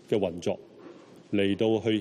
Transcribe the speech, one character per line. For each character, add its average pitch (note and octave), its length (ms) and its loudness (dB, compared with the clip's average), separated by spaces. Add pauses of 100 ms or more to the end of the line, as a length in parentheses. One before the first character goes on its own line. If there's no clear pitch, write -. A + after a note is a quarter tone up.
嘅 A2+ 100 0
運 F2 220 -2
作， F#2+ 180 -4 (720)
嚟 G2 260 2
到 A2 240 2
去 G#2+ 200 0